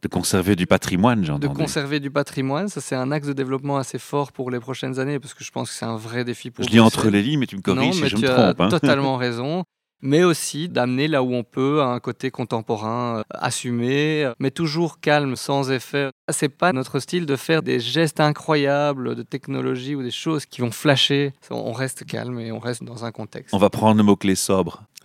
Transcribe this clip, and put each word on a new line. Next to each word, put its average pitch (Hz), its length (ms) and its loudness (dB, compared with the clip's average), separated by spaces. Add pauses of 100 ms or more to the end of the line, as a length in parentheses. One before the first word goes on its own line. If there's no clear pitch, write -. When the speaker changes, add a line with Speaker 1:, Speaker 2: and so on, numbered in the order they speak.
Speaker 1:
De - 60 -2
conserver 95 480 2
du 87 100 0
patrimoine, 95 600 4
j'ai 76 80 0
Speaker 2:
de - 20 0
Speaker 1:
entendu. 73 240 -2
Speaker 2:
conserver 147 400 -2
du 139 100 -6
patrimoine. 143 600 -2
Ça, 170 100 -10
c'est 139 160 -6
un 131 160 -2
axe 147 160 -4
de 143 60 -2
développement 135 440 -2
assez 135 220 -6
fort 143 320 -4
pour 127 180 -8
les 123 120 -4
prochaines 131 360 -8
années, 139 220 -2
parce 131 140 -16
que - 100 -18
je - 80 -14
pense 123 180 -6
que - 60 -12
c'est - 100 -8
un 113 120 -4
vrai 113 260 -6
défi 120 280 -8
pour - 120 -8
Speaker 1:
Je 120 60 -2
lis 113 100 10
entre 113 220 8
Speaker 2:
Bruxelles. 107 120 4
Speaker 1:
les 101 80 6
lignes, 143 180 2
mais 123 80 0
tu 101 100 -10
me 95 40 -8
corriges 131 240 2
Speaker 2:
Non, 156 60 2
Speaker 1:
si 185 100 0
Speaker 2:
mais 139 80 2
Speaker 1:
je 104 60 0
me 107 60 2
Speaker 2:
tu 139 60 4
as 127 60 4 (200)
Speaker 1:
trompe, - 80 -2
hein. 92 80 4
<laughs> 117 100 2
Speaker 2:
totalement 139 380 2
raison. 123 480 -4 (400)
Mais 151 200 4
aussi 165 420 0
d'amener 127 400 0
là 143 160 2
où 127 100 0
on 123 120 -2
peut 139 360 0
un 123 200 0
côté 127 280 -6
contemporain, 113 880 -4
euh, 110 100 -4
assumé, 131 1080 -2
mais 135 140 -2
toujours 165 480 -2
calme, 147 380 2
sans 139 340 -2
effet. 135 380 -2 (200)
C'est 147 200 0
pas 175 240 2
notre 131 260 -2
style 175 260 -4
de 139 120 0
faire 160 260 0
des 127 160 0
gestes 135 400 0
incroyables 143 960 0
de 120 80 -8
technologie 131 720 -6
ou 135 80 -4
des 120 80 -6
choses 156 340 -4
qui - 140 -14
vont 120 120 -2
flasher. 139 600 2 (200)
On 117 200 -4
reste 131 320 -8
calme 120 360 -8
et 113 120 -8
on 110 80 -8
reste 117 240 -8
dans 117 220 -12
un 117 80 -8
contexte. - 400 -12
Speaker 1:
On 104 40 2
va 95 120 4
prendre 110 260 4
le 107 80 4
mot-clé 98 320 4
sobre. 92 480 -2 (220)